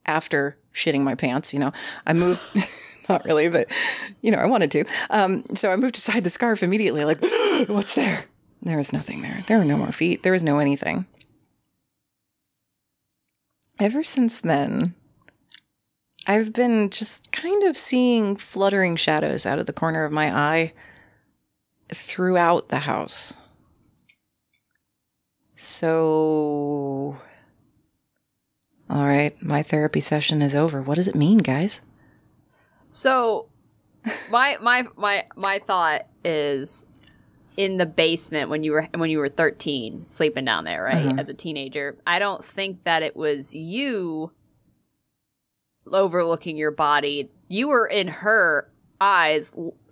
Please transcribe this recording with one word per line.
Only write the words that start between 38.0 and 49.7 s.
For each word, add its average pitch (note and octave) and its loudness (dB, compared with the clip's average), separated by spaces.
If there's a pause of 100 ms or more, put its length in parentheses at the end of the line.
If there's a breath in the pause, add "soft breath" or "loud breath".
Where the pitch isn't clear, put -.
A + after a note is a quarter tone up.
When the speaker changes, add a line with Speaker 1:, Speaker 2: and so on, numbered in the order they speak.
Speaker 2:
when D3+ -4
you D3+ 0
were, D#3+ 0
when E3 -2
you D#3 -2
were C#3+ -2
thirteen, C#3+ -4
sleeping D3+ -2
down F2+ 0
there, E2 -6
right, D3 0
Speaker 1:
Uh-huh. C3 0
Speaker 2:
as C#3+ -6
a C3+ -12
teenager, C#3+ -8 (100)
I F3 2
don't G3+ -4
think F#3+ -10
that E3 0
it - -6
was D3 -4
you E3+ -6 (1600)
overlooking E3+ 0
your D3+ 0
body. D3 0 (180)
You A3+ -2
were A#3+ 2
in F#3+ 0
her F#3 2 (300)
eyes E3 2
l-, E3 -10 (200)